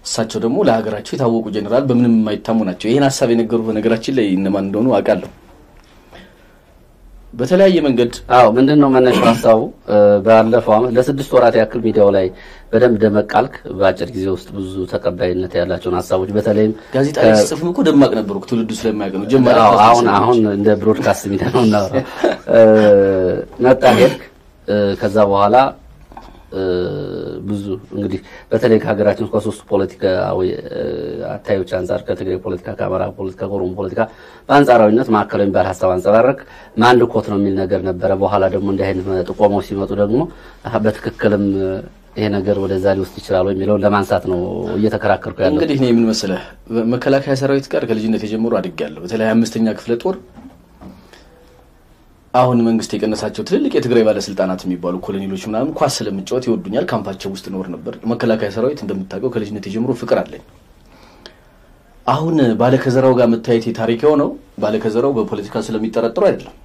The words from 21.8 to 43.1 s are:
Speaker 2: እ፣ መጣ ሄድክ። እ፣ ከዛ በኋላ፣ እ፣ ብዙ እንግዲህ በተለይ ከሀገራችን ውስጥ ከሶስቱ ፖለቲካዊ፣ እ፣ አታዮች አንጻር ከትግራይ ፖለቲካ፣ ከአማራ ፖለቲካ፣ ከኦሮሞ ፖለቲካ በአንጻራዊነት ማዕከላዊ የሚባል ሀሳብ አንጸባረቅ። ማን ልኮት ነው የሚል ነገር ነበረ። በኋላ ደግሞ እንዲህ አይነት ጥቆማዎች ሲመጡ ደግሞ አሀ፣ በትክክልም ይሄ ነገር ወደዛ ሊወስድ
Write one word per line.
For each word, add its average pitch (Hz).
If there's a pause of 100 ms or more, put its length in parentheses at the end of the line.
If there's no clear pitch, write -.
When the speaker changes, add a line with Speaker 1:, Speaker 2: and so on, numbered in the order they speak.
Speaker 2:
እ፣ 117 (1000)
መጣ 127 (120)
ሄድክ። - (480)
እ፣ 104 (200)
ከዛ 101 (100)
በኋላ፣ 101 (960)
እ፣ 95 (800)
ብዙ 98 (280)
እንግዲህ 95 (280)
በተለይ 113
ከሀገራችን 104
ውስጥ 104
ከሶስቱ 110
ፖለቲካዊ፣ 95 (280)
እ፣ - (440)
አታዮች 95
አንጻር 92
ከትግራይ 92
ፖለቲካ፣ 92
ከአማራ 95 (100)
ፖለቲካ፣ 95
ከኦሮሞ 95
ፖለቲካ 98 (440)
በአንጻራዊነት 120
ማዕከላዊ 104
የሚባል 95
ሀሳብ 95
አንጸባረቅ። 110 (380)
ማን 120
ልኮት 117
ነው 104
የሚል 98
ነገር 95
ነበረ። 92
በኋላ 98
ደግሞ 98
እንዲህ 95
አይነት 92 (200)
ጥቆማዎች 101
ሲመጡ 98
ደግሞ 107 (440)
አሀ፣ 113
በትክክልም 107 (680)
ይሄ 107
ነገር 101
ወደዛ 98
ሊወስድ 95